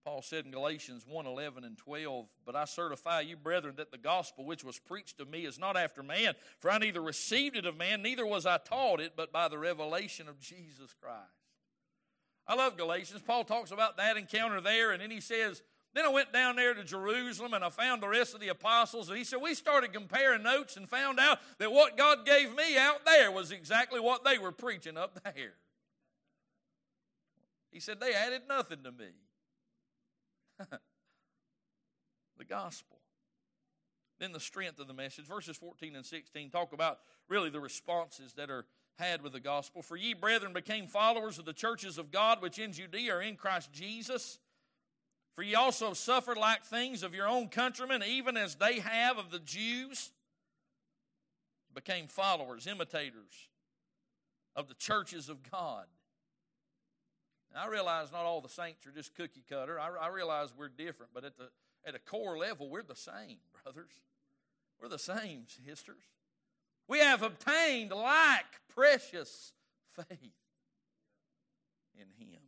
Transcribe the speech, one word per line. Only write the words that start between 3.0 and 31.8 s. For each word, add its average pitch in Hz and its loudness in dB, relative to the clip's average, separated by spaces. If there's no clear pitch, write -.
you, 165 -8
brethren, 151 -2
that 151 -10
the 131 -18
gospel 147 -2
which 156 -8
was 131 -12
preached 190 -14
to 143 -10
me 160 -10
is 143 -10
not 185 -2
after 151 0
man, 180 2
for 175 2
I 214 4
neither 202 0
received 240 0
it 185 -2
of 160 -4
man, 190 0
neither 240 -2
was 196 0
I 175 4
taught 226 2
it, 160 -6
but 160 -6
by 165 2
the 151 -4
revelation 160 -4
of 143 -18
Jesus 139 -20
Christ." 120 -12
I 208 2
love 254 4
Galatians. 175 -4
Paul 233 2
talks 214 -2
about 214 2
that 214 2
encounter 214 0
there, 220 4
and 180 -2
then 214 -10
he 220 -10
says, 220 -2
"Then 302 2
I - 6
went 269 4
down 247 4
there 247 4
to 208 -4
Jerusalem, 220 -4
and 196 0
I 175 0
found 240 0
the 202 -2
rest 233 4
of 214 -14
the 202 -6
apostles." 220 2
And 202 -4
he 240 -6
said, 262 -4
"We 330 0
started 269 4
comparing 214 2
notes 262 0
and 190 -14
found 262 0
out 285 8
that 214 0
what 254 8
God 277 8
gave 277 8
me 294 4
out 285 4
there 302 10
was 185 -4
exactly 220 0
what 247 2
they 269 6
were 185 -4
preaching 180 -8
up 185 -6
there." 131 -10
He 170 -16
said, 208 -8
"They 247 0
added 247 0
nothing 165 -2
to 127 -12
me." 113 -16
<laughs> 190 -14